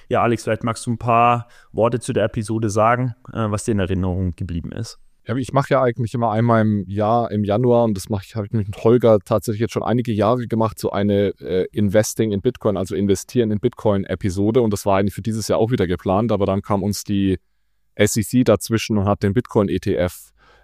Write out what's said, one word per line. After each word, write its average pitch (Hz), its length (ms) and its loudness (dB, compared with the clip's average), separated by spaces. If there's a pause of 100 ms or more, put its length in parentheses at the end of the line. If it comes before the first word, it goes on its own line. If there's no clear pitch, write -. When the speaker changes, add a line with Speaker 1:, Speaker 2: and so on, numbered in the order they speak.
(100)
Speaker 1:
Ja, 117 100 2
Alex, 113 220 2
vielleicht 110 200 -2
magst 113 220 -6
du 123 60 -4
ein 113 80 -2
paar 120 500 2 (240)
Worte 117 280 0
zu - 120 -8
der 104 120 2
Episode 113 440 -4
sagen, 117 460 0 (180)
äh, 110 180 -4
was 101 140 -4
dir 117 80 -2
in 104 60 0
Erinnerung 92 580 -2
geblieben 85 360 -8
ist. - 260 -12 (280)
Speaker 2:
Ja, 120 100 -4
ich 135 180 -6
mache 139 180 0
ja 131 100 4
eigentlich 120 300 -2
immer 117 200 -2
einmal 113 280 4
im 107 260 2
Jahr, 107 440 0
im 104 140 0
Januar, 120 400 4
und 110 120 0
das - 140 -10
mache 101 160 -4
ich, - 100 -12
habe 104 100 -6
ich - 60 -12
mit 104 320 -4
Holger 113 400 6
tatsächlich 107 380 -2
jetzt 110 100 -4
schon - 100 -4
einige 120 300 -2
Jahre 110 360 0
gemacht, 110 300 -2
so - 120 -2
eine, 101 380 2 (120)
äh, 87 320 -2
Investing 107 600 0
in 98 100 -4
Bitcoin, 117 340 0
also 95 180 -4
Investieren 101 560 0
in 107 80 -2
Bitcoin-Episode. 101 1040 0
Und 113 100 2
das 104 140 -4
war 98 140 2
eigentlich 101 160 0
für 101 80 -10
dieses 110 260 -6
Jahr 92 100 2
auch 113 120 0
wieder 110 160 0
geplant, 95 440 0
aber 101 140 0
dann 95 160 0
kam 101 220 -2
uns 101 220 -4
die 98 340 0 (580)
S 104 200 2
E 110 60 0
C 123 220 2
dazwischen 110 520 2
und 98 80 2
hat 101 180 0
den 101 120 2
Bitcoin-E 101 440 0
T 98 160 -2
F - 360 -4 (340)